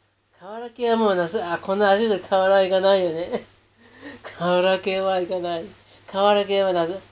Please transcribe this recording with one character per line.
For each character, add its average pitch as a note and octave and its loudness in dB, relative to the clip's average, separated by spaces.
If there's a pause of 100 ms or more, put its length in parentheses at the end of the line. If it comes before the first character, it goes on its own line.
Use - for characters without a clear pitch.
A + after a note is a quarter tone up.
(400)
河 F#3+ -18
原 A#3+ -14
系 A#3 -2
は A3+ 4
も A3 2
う F#3+ 2
夏、 F3+ -2
あ、 E3+ -4
こ G3 -4
の G#3 4
暑 G3+ 4
い A3+ 0
時 F#3+ -2
河 F#3+ 2
原 G3 4
は G3 6
行 F#3 0
か F#3+ 2
な G3 4
い F#3 2
よ E3+ -2
ね。 F3+ -8 (540)
<laughs> - -20
河 F3 -2
原 F#3+ 2
系 F#3+ -4
は F#3+ -2
行 F3 -6
か F#3 -4
な F3 -6
い。 E3 -10 (420)
河 G3 2
原 G3+ 2
系 G3 0
は F#3+ 0
夏、 F3 -2 (140)